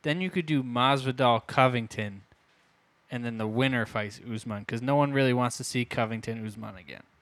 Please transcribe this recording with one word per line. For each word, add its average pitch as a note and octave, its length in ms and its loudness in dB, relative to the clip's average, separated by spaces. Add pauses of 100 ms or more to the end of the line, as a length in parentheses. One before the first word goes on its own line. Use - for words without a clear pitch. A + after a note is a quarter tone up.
Then D#3 200 0
you F#3 100 -2
could F3 160 0
do D3+ 160 2
Masvidal B2+ 840 4
Covington A2+ 760 2 (920)
and B2 120 -6
then A#2 140 -6
the A2 100 -2
winner B2 380 2
fights G#2 340 -6 (120)
Usman, A2 340 -8
'cause A#2 160 -6
no C3+ 140 0
one C#3+ 180 2
really C3+ 200 4
wants B2 240 0
to B2+ 60 -10
see B2 220 -2
Covington A2+ 600 -4
Usman G#2+ 300 -10
again. D2+ 280 -18 (180)